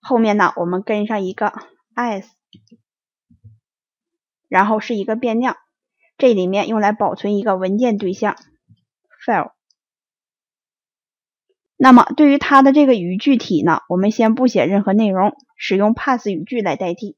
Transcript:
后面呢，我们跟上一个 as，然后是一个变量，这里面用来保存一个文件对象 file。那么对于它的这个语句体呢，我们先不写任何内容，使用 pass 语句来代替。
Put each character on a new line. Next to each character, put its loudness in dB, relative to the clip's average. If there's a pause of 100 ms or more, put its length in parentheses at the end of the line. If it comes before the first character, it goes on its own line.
后 -2
面 2
呢， 2
我 -4
们 -4
跟 -4
上 -6
一 -6
个 -4 (420)
as， -6 (2250)
然 2
后 -2
是 -8
一 -6
个 -4
变 -4
量， -4 (600)
这 4
里 0
面 -2
用 -2
来 0
保 -2
存 -4
一 -4
个 -2
文 -4
件 0
对 -4
象 -4 (920)
file。 -4 (2250)
那 8
么 10 (140)
对 4
于 2
它 4
的 6
这 6
个 4
语 -4
句 2
体 -2
呢， 0
我 -2
们 2
先 2
不 0
写 0
任 0
何 -2
内 2
容， -2 (200)
使 -4
用 2
pass -4
语 -6
句 -6
来 -2
代 -6
替。 -12